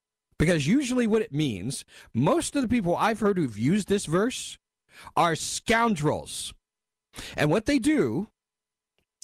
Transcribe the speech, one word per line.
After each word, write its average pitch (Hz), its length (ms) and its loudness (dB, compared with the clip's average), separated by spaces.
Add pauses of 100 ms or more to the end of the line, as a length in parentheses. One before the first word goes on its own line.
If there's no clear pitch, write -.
(400)
Because 151 280 2
usually 247 400 2
what 220 140 2
it - 100 -8
means, 135 520 -4 (300)
most 196 420 2
of 285 60 0
the 247 60 -2
people 190 280 0
I've 202 240 0
heard 202 180 2
who've 123 200 -2
used 165 300 2
this 196 180 -2
verse 190 520 -2 (580)
are 165 200 2
scoundrels. 156 1200 -2 (800)
And 151 140 2
what 196 160 0
they 285 140 2
do 196 500 0 (960)